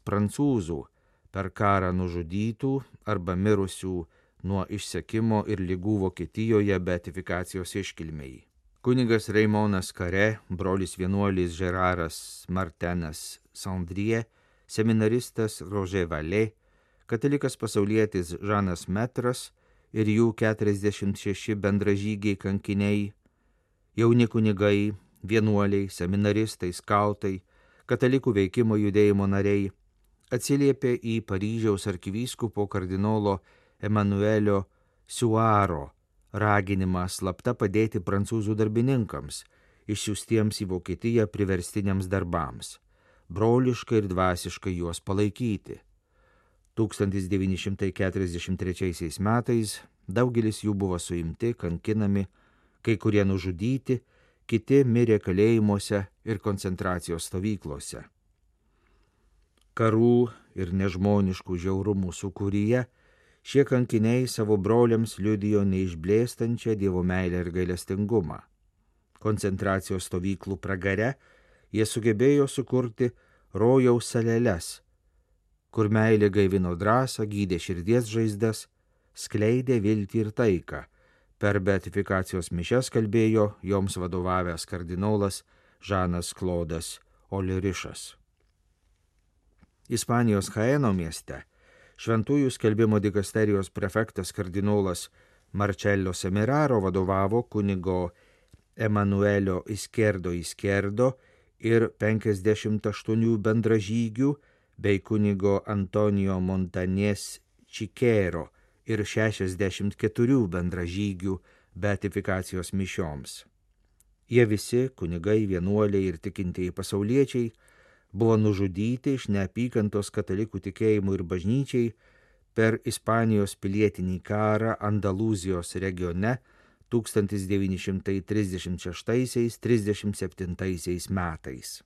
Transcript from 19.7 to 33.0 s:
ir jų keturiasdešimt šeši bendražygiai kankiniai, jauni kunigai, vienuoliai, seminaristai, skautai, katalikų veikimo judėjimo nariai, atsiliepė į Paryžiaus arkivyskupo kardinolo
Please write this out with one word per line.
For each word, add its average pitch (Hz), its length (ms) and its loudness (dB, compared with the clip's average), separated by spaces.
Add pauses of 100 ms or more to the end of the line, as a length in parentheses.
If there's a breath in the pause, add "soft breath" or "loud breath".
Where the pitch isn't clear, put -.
ir 110 140 0
jų 113 320 4
keturiasdešimt 104 800 0
šeši 104 400 -4
bendražygiai 101 800 0
kankiniai, 101 720 -2 (840)
jauni 117 320 6
kunigai, 104 640 2 (320)
vienuoliai, 101 640 2
seminaristai, 101 840 0
skautai, 101 680 -2 (480 soft breath)
katalikų 127 480 2
veikimo 107 420 2
judėjimo 101 480 4
nariai, 98 460 0 (580)
atsiliepė 135 720 2
į 113 240 -2
Paryžiaus 107 640 0
arkivyskupo 104 800 -4
kardinolo 98 720 0 (400 soft breath)